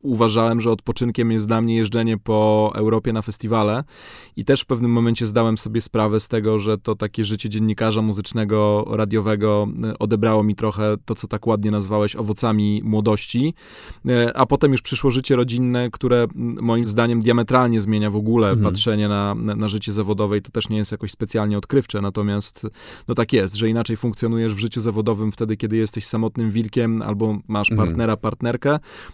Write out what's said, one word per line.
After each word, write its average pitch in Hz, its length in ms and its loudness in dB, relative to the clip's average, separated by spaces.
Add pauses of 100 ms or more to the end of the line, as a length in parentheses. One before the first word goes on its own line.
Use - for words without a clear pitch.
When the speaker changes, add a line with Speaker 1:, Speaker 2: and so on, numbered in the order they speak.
Speaker 1:
uważałem, 113 580 2
że 113 100 0
odpoczynkiem 113 640 -2
jest 107 140 0
dla 113 140 2
mnie 113 160 2
jeżdżenie 113 420 0
po 107 560 2
Europie 110 380 0
na 110 100 -4
festiwale 110 640 -2 (520)
i - 80 -6
też - 160 4
w - 60 -8
pewnym 120 240 0
momencie 117 360 2
zdałem 110 320 2
sobie 110 220 -4
sprawę 107 400 0
z - 80 -8
tego, 110 300 0
że 104 200 -2
to 107 180 -4
takie 110 280 -4
życie 107 240 -4
dziennikarza 110 540 0
muzycznego, 104 880 0
radiowego, 104 800 0 (160)
e, 110 140 -6
odebrało 110 440 2
mi 104 120 2
trochę 107 500 -2
to, 113 100 -6
co - 140 -10
tak 107 180 -6
ładnie 107 240 0
nazwałeś 104 460 0
owocami 107 680 0
młodości. 110 720 0 (540)
E, 120 280 2
a 127 100 4
potem 139 260 4
już 127 100 0
przyszło 135 280 0
życie 131 260 2
rodzinne, 123 540 0
które, 120 320 2
m, 117 400 -4
moim 117 240 2
zdaniem 117 340 2
diametralnie 120 600 4
zmienia 107 300 0
w 101 60 -2
ogóle 110 340 4
Speaker 2:
Mhm. 110 140 2
Speaker 1:
patrzenie 104 440 2
na, 101 260 0
na, 110 200 -2
na 107 140 -2
życie 104 240 -4
zawodowe 104 460 0
i 98 40 -4
to - 80 -18
też - 180 -4
nie 107 80 -2
jest 104 160 -2
jakoś 104 180 -6
specjalnie 104 480 -2
odkrywcze, 113 420 0
natomiast, 101 640 -4 (420)
no 123 60 0
tak 113 180 0
jest, 98 220 2
że 110 140 0
inaczej 113 280 -2
funkcjonujesz 113 580 -2
w 98 40 -8
życiu 117 220 -4
zawodowym 107 520 -2
wtedy, 110 240 -4
kiedy 110 200 -2
jesteś 110 300 -2
samotnym 113 440 -2
wilkiem 113 520 0
albo 104 360 -2 (100)
masz 104 220 -2
Speaker 2:
Mhm. 98 180 2
Speaker 1:
partnera, 110 280 0
partnerkę, 120 640 -2 (360)